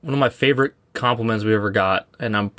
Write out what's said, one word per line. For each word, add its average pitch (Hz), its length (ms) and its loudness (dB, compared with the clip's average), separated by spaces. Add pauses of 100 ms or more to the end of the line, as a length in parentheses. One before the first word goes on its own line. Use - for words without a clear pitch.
one 135 140 -6
of 139 40 0
my 131 120 2
favorite 131 440 0 (200)
compliments 113 500 -2
we 110 100 4
ever 104 160 0
got, 95 380 0 (100)
and 113 160 -4
I'm, 104 240 -2